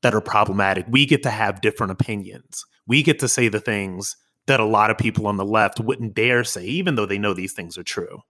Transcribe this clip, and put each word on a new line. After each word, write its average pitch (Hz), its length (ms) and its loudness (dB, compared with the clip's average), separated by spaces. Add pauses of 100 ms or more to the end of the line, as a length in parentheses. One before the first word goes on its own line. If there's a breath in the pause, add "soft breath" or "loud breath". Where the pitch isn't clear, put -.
that 113 120 4
are 107 60 4
problematic. 98 680 0
We 135 180 4
get 139 160 4
to 127 80 -2
have 104 320 -2
different 104 300 -2
opinions. 98 720 -6 (220)
We 139 160 4
get 151 180 4
to 131 80 0
say 120 200 2
the 107 120 0
things 98 560 -6 (300)
that 135 140 4
a 110 40 2
lot 107 260 4
of 110 80 0
people 107 280 -2
on 101 100 0
the 98 80 -2
left 104 340 2
wouldn't 113 360 -4
dare 120 300 2
say, 92 200 -8
even 160 320 -2
though 104 100 0
they 98 120 -4
know 104 140 0
these 92 200 -6
things 85 260 -12
are 87 60 -14
true. - 340 -8 (120)